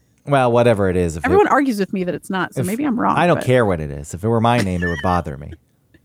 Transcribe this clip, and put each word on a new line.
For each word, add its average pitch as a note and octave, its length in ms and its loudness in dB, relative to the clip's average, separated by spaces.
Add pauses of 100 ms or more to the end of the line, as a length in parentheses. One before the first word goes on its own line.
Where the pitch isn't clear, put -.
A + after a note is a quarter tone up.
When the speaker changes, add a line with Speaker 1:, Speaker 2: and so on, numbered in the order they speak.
(260)
Speaker 1:
Well, C3 260 2
whatever A#2 380 4
it F2+ 60 0
is. F2 220 0
If - 60 -6
it B3+ 40 -2
Speaker 2:
Everyone F#4+ 220 4
argues C4 300 0
with F#3+ 140 -4
me F#3 120 -4
that F3 100 -6
it's - 160 -16
not, F#3 240 -4
so C3+ 60 -2
Speaker 1:
if - 60 -2
Speaker 2:
maybe A#3 160 -4
I'm C4+ 160 -2
wrong, - 180 0
Speaker 1:
I E3+ 100 2
don't E3 100 2
Speaker 2:
but - 80 -6
Speaker 1:
care B2+ 200 4
what F2+ 140 0
it D2 120 -8
is. C#2+ 240 -12
If E2 80 -10
it G#2+ 40 -2
were A2+ 140 0
my A#2+ 180 2
name, F#2 220 -2
it F2 60 -2
would E2+ 160 -4
bother F2 340 -2
me. D2+ 200 -14
Speaker 2:
<laughs> - 40 -20 (440)